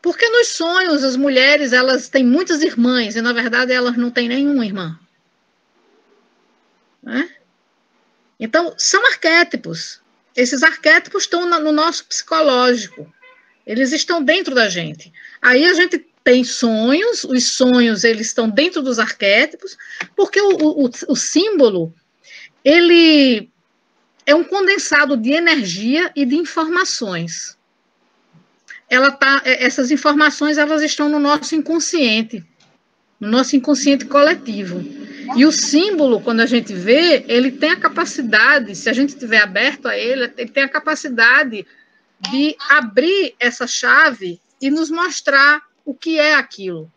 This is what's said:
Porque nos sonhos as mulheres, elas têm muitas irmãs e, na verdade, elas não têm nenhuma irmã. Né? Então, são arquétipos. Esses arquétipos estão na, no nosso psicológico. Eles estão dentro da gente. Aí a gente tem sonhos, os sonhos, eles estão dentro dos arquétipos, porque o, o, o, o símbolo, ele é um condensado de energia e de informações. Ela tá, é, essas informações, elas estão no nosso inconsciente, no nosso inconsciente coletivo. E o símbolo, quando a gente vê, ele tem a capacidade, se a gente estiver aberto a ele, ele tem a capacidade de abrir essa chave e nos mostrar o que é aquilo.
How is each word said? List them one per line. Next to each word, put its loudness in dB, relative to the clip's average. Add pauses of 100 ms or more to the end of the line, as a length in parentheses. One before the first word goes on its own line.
Porque 0
nos 2
sonhos -2
as -2
mulheres, 2
elas 0
têm -2
muitas 2
irmãs 0
e, -4
na -2
verdade, -2
elas -2
não -2
têm -4
nenhuma 0
irmã. -8 (2000)
Né? -6 (1080)
Então, -2
são -2
arquétipos. -2 (340)
Esses -2
arquétipos 2
estão -4
na, 0
no 0
nosso -2
psicológico. -2 (540)
Eles -2
estão -2
dentro 0
da 2
gente. -8 (280)
Aí 4
a 4
gente 0 (160)
tem 4
sonhos, -2
os -2
sonhos, 2
eles 0
estão -2
dentro 0
dos -4
arquétipos, -2 (400)
porque 0
o, 2
o, 2
o, -2 (160)
o 0
símbolo, 0 (680)
ele 4 (760)
é 4
um 2
condensado 0
de -2
energia -2
e -2
de -2
informações. -6 (1300)
Ela 4
tá, 2
é, 0
essas 0
informações, 2
elas 0
estão -2
no 0
nosso 0
inconsciente, -2 (760)
no -10
nosso 0
inconsciente 0
coletivo. -2 (280)
E 6
o 6
símbolo, 0
quando -2
a 4
gente -2
vê, 2
ele 0
tem -2
a -2
capacidade, 0
se -6
a -2
gente 0
estiver -2
aberto -2
a -4
ele, -4
ele -10
tem -2
a -4
capacidade 0 (640)
de 0 (140)
abrir 2
essa -4
chave 0 (220)
e -2
nos -2
mostrar 0 (220)
o -12
que -4
é 2
aquilo. -6